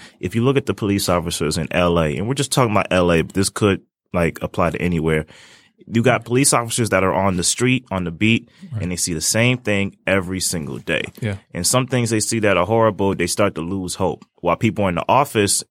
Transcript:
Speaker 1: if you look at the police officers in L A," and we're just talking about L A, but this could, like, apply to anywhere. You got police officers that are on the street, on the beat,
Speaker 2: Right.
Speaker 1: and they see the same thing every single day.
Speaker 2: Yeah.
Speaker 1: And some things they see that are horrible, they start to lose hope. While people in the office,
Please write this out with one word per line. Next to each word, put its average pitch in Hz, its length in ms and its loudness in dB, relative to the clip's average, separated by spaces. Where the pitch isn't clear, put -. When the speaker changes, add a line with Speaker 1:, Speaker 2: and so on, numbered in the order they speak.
Speaker 1:
if 92 140 -6
you 117 80 2
look 131 120 2
at 131 120 0
the 101 60 -2
police 101 360 -2
officers 85 480 0
in 78 140 -4
L 85 280 2
A," 76 160 0
and 101 140 -4
we're 135 40 -2
just 139 180 -4
talking 123 200 2
about 98 200 2
L 90 200 4
A, 82 120 4
but - 120 -6
this 95 140 0
could, 98 320 0
like, 85 280 0
apply 87 300 0
to - 100 -6
anywhere. 80 440 0
You 113 140 2
got 123 220 2
police 131 260 2
officers 117 380 0
that 95 140 4
are 95 100 2
on 95 240 2
the 90 60 -2
street, 127 480 0
on 95 120 -2
the 85 80 -6
beat, 107 380 0
Speaker 2:
Right. 107 80 -6
Speaker 1:
and 90 100 -4
they 90 60 -6
see - 160 -4
the 78 80 -4
same 120 380 0
thing 98 360 -2
every 92 360 -2
single 71 380 -6
day. - 240 -4
Speaker 2:
Yeah. 104 160 -4
Speaker 1:
And 87 120 -6
some 127 220 0
things 120 220 0
they 110 100 0
see 113 200 -2
that 101 180 4
are 87 80 2
horrible, 101 500 2
they 87 120 -2
start 98 280 0
to 78 60 -8
lose 90 340 -6
hope. 90 300 -2
While 85 160 0
people 104 320 0
in 85 60 -2
the 80 120 -4
office, 113 640 2